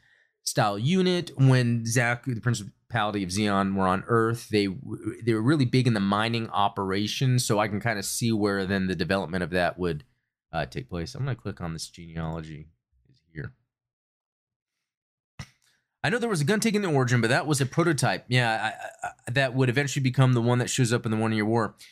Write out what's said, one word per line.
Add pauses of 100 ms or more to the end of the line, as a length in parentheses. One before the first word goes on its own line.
(460)
style
unit.
When
Zaku,
the
Principality
of
Zeon,
were
on
Earth,
they
w-,
they
were
really
big
in
the
mining
operation,
so
I
can
kinda
see
where
then
the
development
of
that
would, (480)
uh,
take
place.
I'm
gonna
click
on
this
genealogy (680)
here. (2500)
I
know
there
was
a
gun
tank
in
the
origin,
but
that
was
a
prototype.
Yeah,
I,
I,
I,
that
would
eventually
become
the
one
that
shows
up
in
the
One
Year
War. (140)